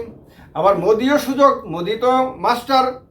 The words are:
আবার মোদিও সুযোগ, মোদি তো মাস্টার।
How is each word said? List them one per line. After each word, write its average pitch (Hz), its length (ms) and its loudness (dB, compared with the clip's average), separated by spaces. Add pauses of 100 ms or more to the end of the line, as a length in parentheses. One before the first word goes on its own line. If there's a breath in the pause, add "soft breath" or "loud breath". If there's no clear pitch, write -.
(540 loud breath)
আবার 185 240 2
মোদিও 220 400 2
সুযোগ, 269 480 2
মোদি 175 300 -6
তো 254 400 0
মাস্টার। 254 760 -2